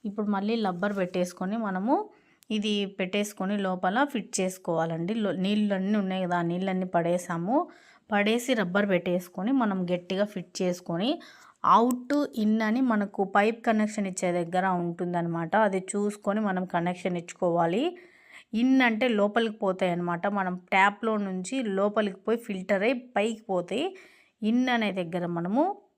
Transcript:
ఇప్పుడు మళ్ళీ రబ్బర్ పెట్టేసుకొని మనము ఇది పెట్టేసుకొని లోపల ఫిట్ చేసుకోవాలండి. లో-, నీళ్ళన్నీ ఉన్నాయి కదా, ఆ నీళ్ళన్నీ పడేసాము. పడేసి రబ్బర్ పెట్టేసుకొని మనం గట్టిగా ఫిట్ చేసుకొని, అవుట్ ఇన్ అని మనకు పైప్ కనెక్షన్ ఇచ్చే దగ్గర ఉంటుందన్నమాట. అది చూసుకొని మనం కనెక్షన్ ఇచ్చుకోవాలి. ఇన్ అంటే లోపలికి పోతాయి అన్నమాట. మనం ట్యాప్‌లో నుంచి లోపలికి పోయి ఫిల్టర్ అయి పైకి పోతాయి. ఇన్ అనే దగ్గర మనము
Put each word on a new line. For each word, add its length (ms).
ఇప్పుడు 280
మళ్ళీ 300
రబ్బర్ 340
పెట్టేసుకొని 600
మనము 380
ఇది 240
పెట్టేసుకొని 680
లోపల 480
ఫిట్ 280
చేసుకోవాలండి. 800
లో-, 220
నీళ్ళన్నీ 600
ఉన్నాయి 260
కదా, 160
ఆ 100
నీళ్ళన్నీ 400
పడేసాము. 680
పడేసి 440
రబ్బర్ 360
పెట్టేసుకొని 680
మనం 300
గట్టిగా 400
ఫిట్ 300
చేసుకొని, 560
అవుట్ 500
ఇన్ 260
అని 220
మనకు 380
పైప్ 300
కనెక్షన్ 480
ఇచ్చే 220
దగ్గర 340
ఉంటుందన్నమాట. 880
అది 240
చూసుకొని 560
మనం 300
కనెక్షన్ 480
ఇచ్చుకోవాలి. 640
ఇన్ 280
అంటే 280
లోపలికి 480
పోతాయి 360
అన్నమాట. 360
మనం 240
ట్యాప్‌లో 520
నుంచి 360
లోపలికి 480
పోయి 220
ఫిల్టర్ 440
అయి 100
పైకి 320
పోతాయి. 420
ఇన్ 280
అనే 220
దగ్గర 400
మనము 320